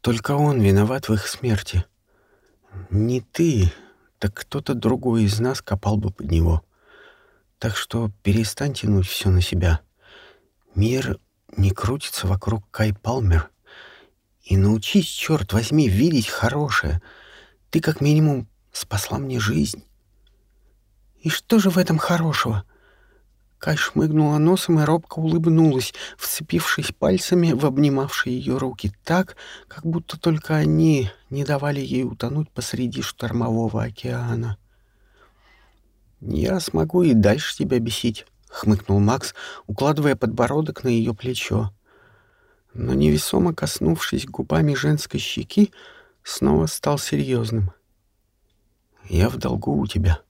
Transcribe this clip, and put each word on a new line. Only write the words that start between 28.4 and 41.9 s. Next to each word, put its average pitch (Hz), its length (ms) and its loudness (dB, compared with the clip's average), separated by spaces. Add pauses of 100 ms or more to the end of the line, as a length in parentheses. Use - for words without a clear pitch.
руки 127 320 -4 (120)
так, 180 320 0 (320)
как - 180 -18
будто 165 340 -6
только 156 360 0
они 151 540 2 (220)
не 139 120 -4
давали 143 360 -2
ей 131 240 -2
утонуть 123 480 -6
посреди 123 500 -6
штормового 113 840 -2
океана. 117 720 -6 (1600)
"Я - 380 -2
смогу 160 420 0
и 156 120 4
дальше 110 420 2
тебя 123 240 0
бесить", 117 480 -4 (280)
хмыкнул 101 440 2
Макс, 113 340 0 (340)
укладывая 143 480 2
подбородок 127 680 -2
на 131 60 0
ее 117 240 2
плечо. 110 580 -4 (1040)